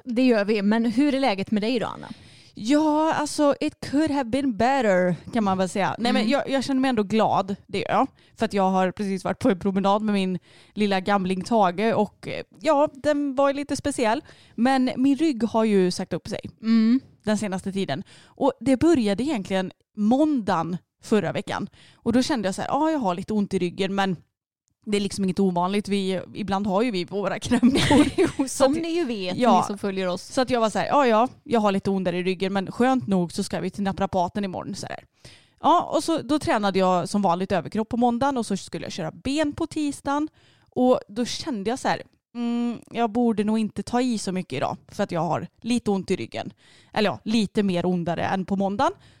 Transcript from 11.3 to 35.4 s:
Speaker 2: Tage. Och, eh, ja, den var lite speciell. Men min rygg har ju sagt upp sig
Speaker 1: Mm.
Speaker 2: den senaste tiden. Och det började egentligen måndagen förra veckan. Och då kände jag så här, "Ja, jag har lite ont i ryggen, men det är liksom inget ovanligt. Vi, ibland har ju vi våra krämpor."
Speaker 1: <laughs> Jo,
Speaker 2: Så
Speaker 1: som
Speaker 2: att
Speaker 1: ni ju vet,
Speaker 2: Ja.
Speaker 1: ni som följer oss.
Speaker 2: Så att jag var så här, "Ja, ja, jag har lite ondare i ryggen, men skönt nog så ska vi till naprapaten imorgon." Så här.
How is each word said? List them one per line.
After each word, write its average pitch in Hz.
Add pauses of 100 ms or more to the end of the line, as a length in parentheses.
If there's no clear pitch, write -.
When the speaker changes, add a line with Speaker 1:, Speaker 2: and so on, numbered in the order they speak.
Speaker 2:
Tage. 202
Och, -
eh, - (180)
ja, 294
den 285
var 277
lite 285
speciell. 269 (320)
Men 254
min 269
rygg 269
har 226
ju 196
sagt 185
upp -
sig 220 (220)
Speaker 1:
Mm. 226 (240)
Speaker 2:
den 214
senaste 190
tiden. 185 (200)
Och -
det 254
började 240
egentligen 190 (260)
måndagen 208 (260)
förra 196
veckan. 185 (260)
Och -
då 254
kände 254
jag 190
så 202
här, -
"Ja, 311
jag 311
har 190
lite 196
ont 202
i 190
ryggen, 185
men 190 (680)
det 208
är 202
liksom 196
inget 185
ovanligt. 190
Vi, 190 (120)
ibland 196
har 196
ju 254
vi 180
våra 190
krämpor." 269
Speaker 1:
<laughs> -
Jo, 349 (100)
Speaker 2:
Så 269
Speaker 1:
som 269
Speaker 2:
att 320
Speaker 1:
ni 330
ju 349
vet, 190
Speaker 2:
Ja. 220
Speaker 1:
ni -
som 202
följer 190
oss. 180
Speaker 2:
Så -
att 247
jag 254
var 220
så 202
här, 170
"Ja, 277
ja, 226 (160)
jag 226
har 208
lite 196
ondare 185
i 180
ryggen, 185
men 196
skönt 254
nog 180
så 202
ska 190
vi 185
till 208
naprapaten 196
imorgon." 175
Så -
här. - (640)